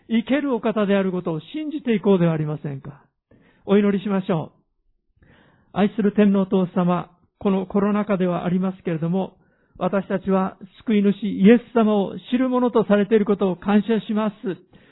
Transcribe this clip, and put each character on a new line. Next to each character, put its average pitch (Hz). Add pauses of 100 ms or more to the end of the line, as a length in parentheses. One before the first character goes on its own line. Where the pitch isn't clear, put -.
生 226
け 269
る 285
お 226
方 214
で 196
あ 196
る 185
こ 180
と 180
を 156
信 302
じ 302
て 233
い 208
こ 196
う -
で 170
は 165
あ 160
り 156
ま 151
せ 143
ん 135
か。 - (600)
お 202
祈 202
り -
し 208
ま 190
し 202
ょ 160 (680)
う。 - (460)
愛 202
す 226
る 202
天 208
皇 196
お 185
父 190
様、 175 (280)
こ 208
の 190
コ 202
ロ 208
ナ 208
禍 208
で 180
は 175
あ 180
り 180
ま 185
す -
け 180
れ 160
ど 165
も、 190 (400)
私 185
た 196
ち 190
は 190 (240)
救 214
い 202
主 196
イ 190
エ 240
ス -
様 214
を 202 (160)
知 247
る 262
者 247
と 220
さ 202
れ 202
て 226
い -
る 208
こ 208
と 196
を 175
感 208
謝 214
し 220
ま 214
す。 - (580)